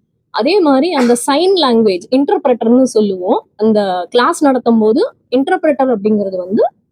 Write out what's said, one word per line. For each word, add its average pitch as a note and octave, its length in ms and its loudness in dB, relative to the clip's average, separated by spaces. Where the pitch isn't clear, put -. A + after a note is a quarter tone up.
அதே D#4 300 0
மாதிரி D4+ 340 2
அந்த B3 220 2
சைன் E4+ 280 0
லாங்குவேஜ் A3 440 0
இன்டர்பிரட்டர்னு B3+ 760 0
சொல்லுவோம். G#3 720 -2
அந்த G3+ 540 0
கிளாஸ் C4 340 0
நடத்தும் B3 360 2
போது A3 340 0
இன்டர்பிரட்டர் C#4 600 0
அப்படிங்கிறது G3+ 400 -2
வந்து F#3 280 -2